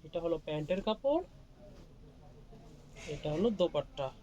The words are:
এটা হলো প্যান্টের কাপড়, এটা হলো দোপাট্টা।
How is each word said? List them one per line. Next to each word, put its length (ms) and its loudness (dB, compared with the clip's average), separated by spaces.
এটা 160 -4
হলো 240 2
প্যান্টের 380 0
কাপড়, 420 4
এটা 260 -2
হলো 180 4
দোপাট্টা। 600 0